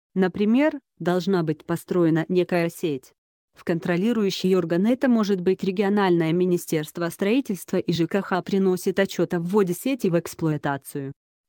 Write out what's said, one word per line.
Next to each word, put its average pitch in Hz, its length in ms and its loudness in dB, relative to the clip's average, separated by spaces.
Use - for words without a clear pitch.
Например, 220 640 2
должна 180 440 0
быть 156 220 -4
построена 165 640 0
некая 175 420 0
сеть. 147 420 -6
В - 60 -20
контролирующий 185 880 0
орган, 175 320 2
это 254 220 2
может 208 320 2
быть 185 240 0
региональное 190 680 2
министерство 170 800 -2
строительства 202 680 -2
и - 140 -2
Ж 165 140 0
К 196 160 -2
Х, 180 200 -2
приносит 190 580 0
отчёт 185 340 -2
о 175 60 -2
вводе 180 340 0
сети 254 340 -2
в 170 100 2
эксплуатацию. 147 960 -4